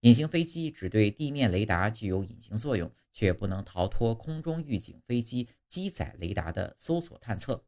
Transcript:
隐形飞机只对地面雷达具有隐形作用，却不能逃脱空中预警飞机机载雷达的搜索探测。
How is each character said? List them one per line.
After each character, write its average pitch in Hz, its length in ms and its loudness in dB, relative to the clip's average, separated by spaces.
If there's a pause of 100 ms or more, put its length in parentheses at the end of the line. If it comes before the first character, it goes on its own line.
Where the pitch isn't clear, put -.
隐 120 120 12
形 151 140 4
飞 165 160 0
机 165 260 -4
只 95 200 -6
对 107 200 6
地 139 220 -4
面 139 180 2
雷 95 160 2
达 95 240 2
具 110 180 -6
有 95 180 0
隐 - 160 -16
形 104 160 -8
作 123 180 -2
用， 85 160 -2 (220)
却 95 180 2
不 95 160 -2
能 95 160 -4
逃 90 240 -2
脱 113 260 2
空 156 280 -8
中 165 200 -4
预 139 160 -4
警 - 280 -10
飞 123 160 0
机 120 260 -4 (180)
机 185 240 -6
载 - 300 -6
雷 87 140 -4
达 82 180 -4
的 92 260 -6
搜 170 220 -2
索 - 200 -10
探 101 200 -6
测。 - 280 -6